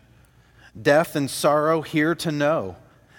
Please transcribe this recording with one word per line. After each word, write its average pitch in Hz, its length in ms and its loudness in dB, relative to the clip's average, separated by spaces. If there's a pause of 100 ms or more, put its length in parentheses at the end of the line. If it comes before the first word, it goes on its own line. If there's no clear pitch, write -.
(800)
death 147 340 2
and 143 140 -2
sorrow 151 520 0
here 156 340 0
to 160 160 -6
know, 147 460 -2 (420)